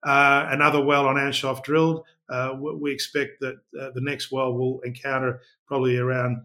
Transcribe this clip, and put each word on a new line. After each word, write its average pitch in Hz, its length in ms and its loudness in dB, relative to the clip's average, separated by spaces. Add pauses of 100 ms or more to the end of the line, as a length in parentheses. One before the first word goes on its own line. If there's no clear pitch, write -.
uh, 139 440 6
another 143 360 4
well 143 220 4
on 135 100 2
Anchoff 135 480 -2
drilled. 160 420 0 (220)
Uh, 131 320 -4
we, 151 160 -8
we 147 160 -4
expect 139 480 -6
that, 131 160 -6 (240)
uh, 135 120 -10
the 123 100 -6
next 139 280 -6
well 131 260 -2
will 127 280 -2
encounter 127 560 -4 (260)
probably 127 300 0
around 123 480 -2